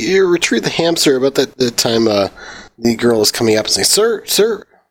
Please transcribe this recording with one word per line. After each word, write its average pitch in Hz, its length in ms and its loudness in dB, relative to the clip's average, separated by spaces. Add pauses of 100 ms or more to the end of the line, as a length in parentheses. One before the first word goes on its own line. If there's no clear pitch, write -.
(120)
you 190 140 4
retrieve 180 380 0
the - 60 -2
hamster 165 460 0
about 135 200 0
that, 135 200 -2
the 123 140 0
time, 117 380 0
uh, 101 200 0 (480)
the 117 200 0
girl 117 260 2
is 104 80 2
coming 113 260 0
up 107 100 -2
and - 80 -2
saying, - 100 -2
"Sir, 214 420 0
sir, 214 380 0 (260)